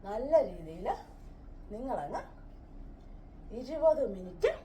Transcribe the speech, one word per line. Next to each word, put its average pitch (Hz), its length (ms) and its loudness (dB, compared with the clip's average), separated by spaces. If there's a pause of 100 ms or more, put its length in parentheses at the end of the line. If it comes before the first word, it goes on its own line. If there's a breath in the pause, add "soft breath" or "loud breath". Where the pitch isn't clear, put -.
നല്ല 240 240 0 (160)
രീതിയിൽ 165 400 -6 (840)
നിങ്ങളങ്ങ് 214 480 -4 (1400)
ഇരുപത് 294 420 6 (120)
മിനിറ്റ് 185 360 2 (160)